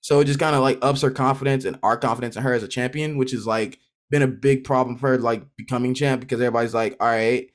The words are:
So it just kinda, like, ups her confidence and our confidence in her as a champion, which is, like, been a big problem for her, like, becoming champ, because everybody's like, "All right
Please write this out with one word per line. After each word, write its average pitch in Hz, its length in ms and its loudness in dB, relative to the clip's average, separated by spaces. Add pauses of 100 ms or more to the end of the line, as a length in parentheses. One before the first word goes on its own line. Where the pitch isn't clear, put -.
So 143 180 2
it 147 60 6
just 143 160 0
kinda, 156 180 2
like, 131 240 2
ups 135 200 2
her 135 100 2
confidence 135 520 0
and 92 200 -4
our 113 120 4
confidence 120 380 -4
in 107 80 -6
her 131 120 0
as 113 100 -2
a 95 40 -12
champion, 143 480 -4
which 131 160 -2
is, 110 140 -6
like, 110 320 -2 (320)
been 143 120 2
a 131 40 4
big 131 380 0
problem 127 320 0
for 131 140 -2
her, 127 80 4
like, 117 260 0 (120)
becoming 127 380 -2
champ, 135 260 0
because 120 200 -4
everybody's 117 340 0
like, 113 240 0
"All 107 80 0
right 113 480 0